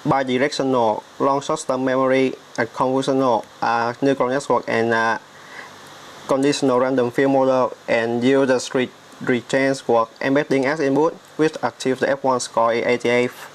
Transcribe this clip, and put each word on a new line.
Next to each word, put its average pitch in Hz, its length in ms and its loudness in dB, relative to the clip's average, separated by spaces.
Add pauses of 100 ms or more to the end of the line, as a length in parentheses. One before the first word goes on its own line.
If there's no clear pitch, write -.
bidirectional 131 960 0 (160)
long 139 220 0
short-term 135 440 -4
memory 131 500 2 (240)
and 117 120 -2
convolutional, 131 720 0 (180)
uh, 117 400 -2
neural 135 260 2
network 127 400 -2
and, 117 240 2
uh, 113 260 0 (1080)
conditional 139 520 2
random 127 320 2
field 139 220 2
model, 131 440 2 (120)
and 117 360 0
use 135 240 4
the 127 100 2
street 127 320 -2 (320)
retrains 135 640 -2
work 113 220 2 (120)
embedding 135 460 0
as 151 140 -2
input, 143 340 0 (220)
which 156 260 0
achieve 131 380 -4
the - 100 0
F 135 140 -4
one 127 160 2
score 117 320 0
in 117 120 -2
eighty-eight 123 460 0 (240)